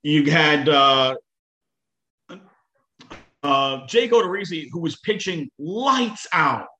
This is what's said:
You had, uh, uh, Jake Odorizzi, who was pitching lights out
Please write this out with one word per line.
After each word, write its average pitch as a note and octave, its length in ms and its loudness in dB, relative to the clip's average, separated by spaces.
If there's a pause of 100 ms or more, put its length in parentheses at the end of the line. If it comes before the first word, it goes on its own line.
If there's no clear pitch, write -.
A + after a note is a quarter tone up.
You D3 300 2
had, D3+ 380 4
uh, C3+ 460 4 (2250)
uh, C3+ 420 0
Jake A#3 260 0
Odorizzi, F3+ 600 -2
who E3+ 80 -10
was E3 180 -6
pitching F#3 520 -6 (100)
lights A3+ 760 -2
out C#3 340 -2 (120)